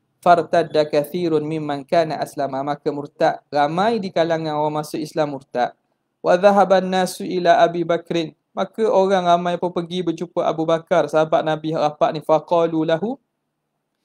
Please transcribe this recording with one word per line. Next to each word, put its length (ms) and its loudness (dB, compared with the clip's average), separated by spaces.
fartadda 640 2
kathirun 560 -2
mimman 480 -8
kana 320 0
aslama, 400 -6
maka 320 -6
murtad, 560 -4
ramai 480 0
di 160 -6
kalangan 480 -2
orang 240 -2
masuk 160 -10
Islam 380 -4
murtad. 340 -4
Wa 160 4
dhahaban 480 4
nasu 400 -2
ila 360 4
Abi 200 2
Bakrin, 540 -4
maka 320 -4
orang 400 2
ramai 320 2
pun 160 -4
pergi 320 -4
berjumpa 400 -4
Abu 160 -2
Bakar, 480 0
sahabat 320 2
Nabi 320 -4
rapat 400 0
ni. 80 -8
Faqalu 640 0
lahu, 320 -2